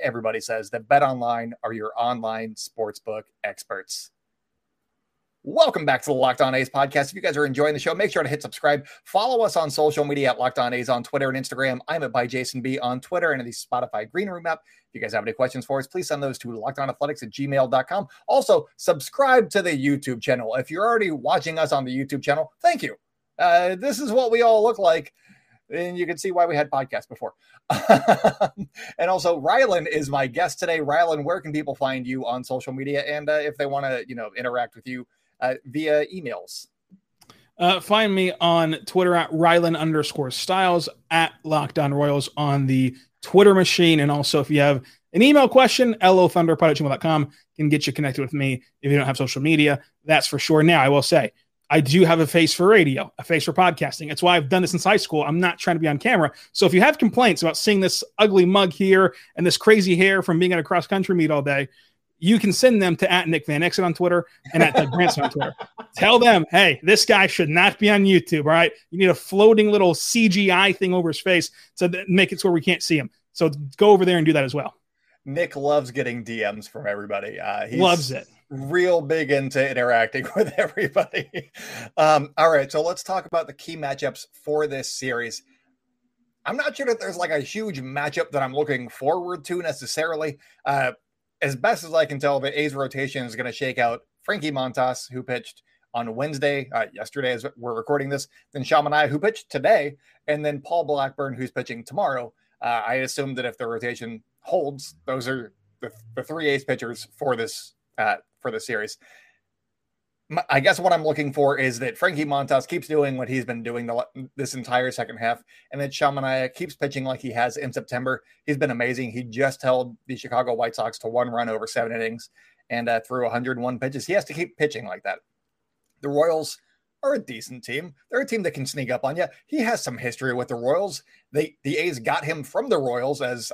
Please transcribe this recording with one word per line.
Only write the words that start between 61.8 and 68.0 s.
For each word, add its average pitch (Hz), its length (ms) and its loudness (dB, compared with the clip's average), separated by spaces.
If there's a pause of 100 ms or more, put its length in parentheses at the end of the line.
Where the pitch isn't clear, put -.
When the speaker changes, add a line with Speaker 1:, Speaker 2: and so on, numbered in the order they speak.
Speaker 2:
you 196 220 4
can 196 140 2
send 240 280 6
them 175 140 2
to 175 160 0
at 180 160 2
Nick 160 180 0
Van 151 160 0
Exit 185 220 0
on 170 100 0
Twitter 175 320 2 (280)
and 170 100 6
at 151 100 4
Doug 139 180 2
Branson 165 320 2
on - 60 -2
Twitter. 135 240 -6 (220)
Speaker 1:
<laughs> - 220 -18
Speaker 2:
Tell 220 200 4
them, 220 320 6
"Hey, 170 320 4
this 202 240 4
guy 196 220 4
should 160 220 0
not 180 280 4
be 208 120 4
on 202 160 6